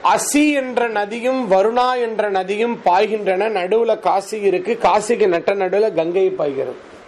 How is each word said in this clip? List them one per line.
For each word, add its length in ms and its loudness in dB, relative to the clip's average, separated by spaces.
அசி 500 2
என்ற 360 -2
நதியும் 640 -2
வருணா 500 2
என்ற 280 -2
நதியும் 560 -2
பாய்கின்றன. 640 2
நடுவுல 500 0
காசி 420 -2
இருக்கு, 400 0
காசிக்கு 460 2
நட்ட 280 0
நடுவுல 380 0
கங்கை 360 0
பாய்கிறது. 460 -4